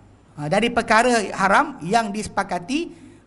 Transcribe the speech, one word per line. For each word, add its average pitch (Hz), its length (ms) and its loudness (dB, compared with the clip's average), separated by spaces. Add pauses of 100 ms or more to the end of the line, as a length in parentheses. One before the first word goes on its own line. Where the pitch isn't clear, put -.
(360)
ha, 147 140 -6
dari 214 180 2
perkara 233 640 2
haram 233 480 2
yang 202 320 0
disepakati 202 800 -6 (340)